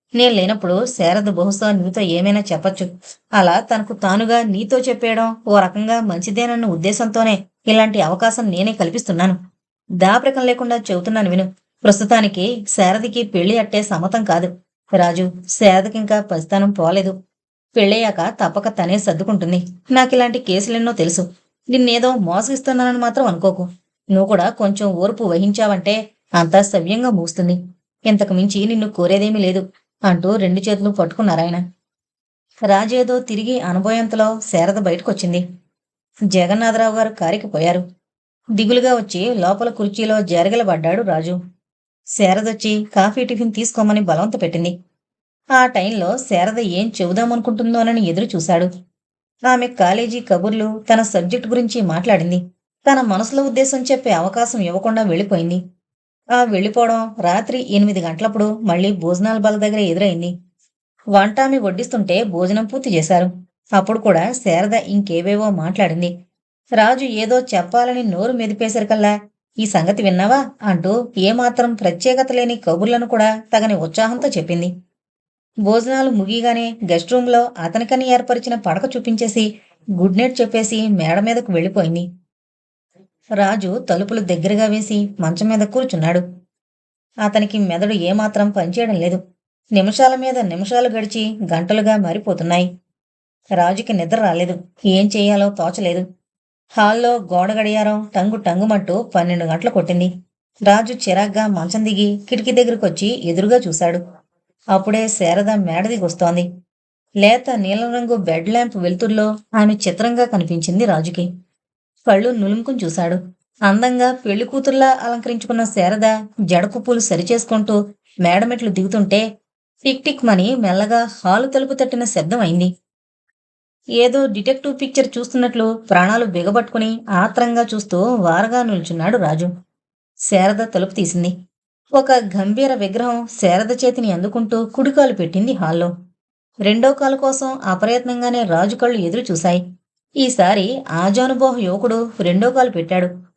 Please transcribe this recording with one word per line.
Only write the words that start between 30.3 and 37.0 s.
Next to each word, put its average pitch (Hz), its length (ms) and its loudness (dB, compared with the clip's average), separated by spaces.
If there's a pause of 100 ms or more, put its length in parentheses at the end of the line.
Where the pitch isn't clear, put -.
రెండు 190 240 2
చేతులు 202 300 0
పట్టుకున్నారాయన. 175 800 0 (960)
రాజేదో 240 520 2
తిరిగి 240 420 -4
అనుభవంతో 220 800 0
శారద 180 340 0
బయటకొచ్చింది. 180 760 -2 (720)
జగన్నాథరావు 214 720 2
గారు 220 120 0